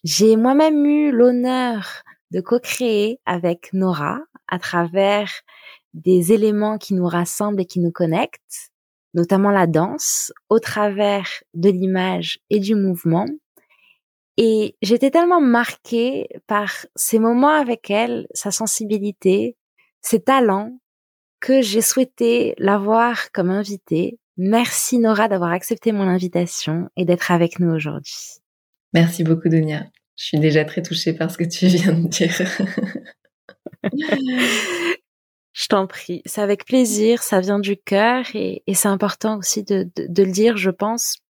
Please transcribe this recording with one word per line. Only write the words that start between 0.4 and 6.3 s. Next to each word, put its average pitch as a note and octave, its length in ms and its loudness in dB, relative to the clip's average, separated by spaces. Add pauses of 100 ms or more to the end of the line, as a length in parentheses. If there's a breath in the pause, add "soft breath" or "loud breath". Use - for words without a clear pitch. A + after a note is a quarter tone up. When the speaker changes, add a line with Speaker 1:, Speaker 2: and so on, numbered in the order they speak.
Speaker 1:
eu D4 260 2
l'honneur B3 880 0 (280 soft breath)
de F3+ 100 -4
co-créer A3+ 840 -2
avec F3 480 -4
Nora F#3 460 -2 (280)
à F3+ 100 -6
travers F#3+ 720 0 (640 loud breath)
des F3 400 2